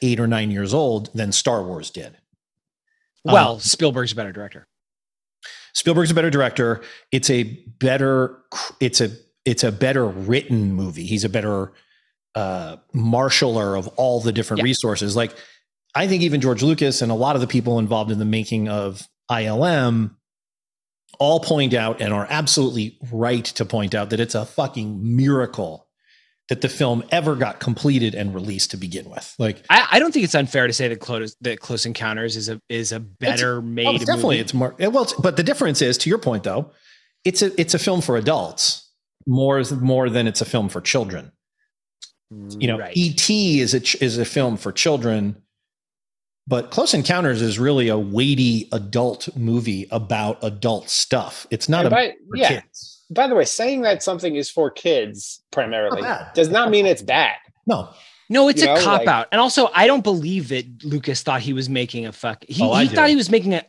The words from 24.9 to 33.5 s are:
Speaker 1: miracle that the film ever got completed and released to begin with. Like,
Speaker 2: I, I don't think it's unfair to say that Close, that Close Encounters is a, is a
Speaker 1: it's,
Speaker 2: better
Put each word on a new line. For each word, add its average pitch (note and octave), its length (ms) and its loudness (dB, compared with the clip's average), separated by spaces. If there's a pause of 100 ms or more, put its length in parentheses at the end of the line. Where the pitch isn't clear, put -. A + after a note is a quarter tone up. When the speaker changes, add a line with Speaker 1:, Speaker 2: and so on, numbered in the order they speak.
Speaker 1:
miracle B2 720 0 (600)
that B2 140 -4
the C3+ 80 0
film A#2+ 420 0
ever D#3 240 0
got A#2+ 240 -4
completed A#2 560 0
and G2+ 180 -4
released G2 380 -4
to G2+ 60 -10
begin F#2 320 -10
with. - 280 -16
Like, G#2+ 320 -4
Speaker 2:
I, A3 240 6
I G#3+ 60 8
don't D#4+ 140 0
think C#4 100 2
it's E3+ 120 -2
unfair C3+ 300 2
to A#2+ 80 0
say C3 140 -2
that A#2 140 -4
Close, A2 400 -8
that A#2+ 180 -6
Close A#2 260 -6
Encounters A2+ 520 -4
is G#2 100 -8
a, A2 220 -8
is A#2 220 -4
a A2+ 60 -6
Speaker 1:
it's, A2+ 80 -10 (140)
Speaker 2:
better B2 380 0